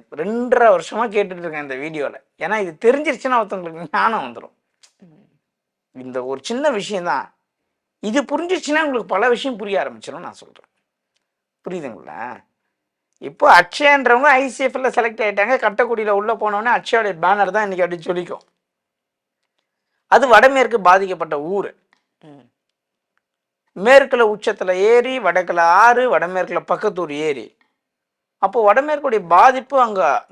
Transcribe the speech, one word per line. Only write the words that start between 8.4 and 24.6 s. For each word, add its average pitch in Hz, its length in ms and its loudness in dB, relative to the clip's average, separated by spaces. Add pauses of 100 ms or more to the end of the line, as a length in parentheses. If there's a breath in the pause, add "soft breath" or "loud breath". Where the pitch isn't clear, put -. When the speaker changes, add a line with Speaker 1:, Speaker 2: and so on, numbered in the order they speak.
Speaker 1:
உங்களுக்கு 226 300 -6
பல 226 140 0
விஷயம் 240 300 -4
புரிய 196 240 -4
ஆரம்பிச்சிடும் 135 440 -14
நான் 104 140 -20
சொல்றேன். - 280 -20 (960)
புரியுதுங்களா? 104 580 -14 (1040)
இப்போ 165 180 -4 (140)
அக்ஷயன்றவங்க 277 680 2 (100)
ஐ 269 100 0
சி 277 180 -10
எஃப்-ல 254 280 -2
செலக்ட் 233 300 -2
ஆயிட்டாங்க. 208 300 0 (100)
கட்டக்குடியில 214 540 -2
உள்ள 214 160 -4
போனோடனே 214 420 -2
அக்ஷயோட 226 320 -2 (160)
பேனர் 190 300 2
தான் 214 100 0
இன்னைக்கு 185 200 -2
அப்படி 175 200 -8
ஜொலிக்கும். 180 380 -8 (1700)
அது 233 160 6
வடமேற்கு 233 540 4
பாதிக்கப்பட்ட 180 600 2
ஊரு. 185 300 -6 (480)
Speaker 2:
ம். 143 240 -20 (1400)
Speaker 1:
மேற்குல 254 480 4
உச்சத்துல 202 420 -4